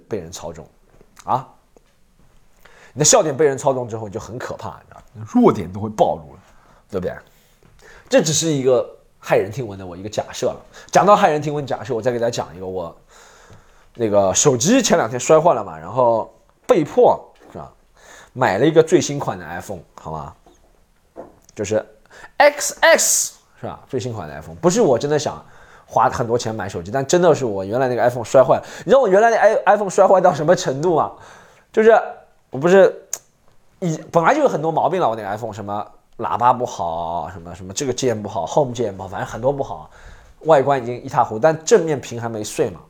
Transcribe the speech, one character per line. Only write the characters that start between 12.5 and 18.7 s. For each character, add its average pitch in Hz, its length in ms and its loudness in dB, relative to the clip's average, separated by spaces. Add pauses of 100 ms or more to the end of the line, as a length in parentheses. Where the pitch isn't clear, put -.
一 90 60 -16
个， 92 60 -12
我 87 280 -10 (1000)
那 113 160 -2
个 98 240 2
手 135 200 2
机 196 280 2
前 190 160 2
两 120 100 -2
天 123 100 -6
摔 156 220 4
坏 160 140 4
了 110 100 -4
嘛， 80 140 -14
然 82 120 -14
后 117 400 0 (360)
被 180 180 4
迫， - 340 2 (320)
是 - 60 -18
吧， 69 160 -18 (600)
买 110 240 0
了 135 80 2
一 165 40 4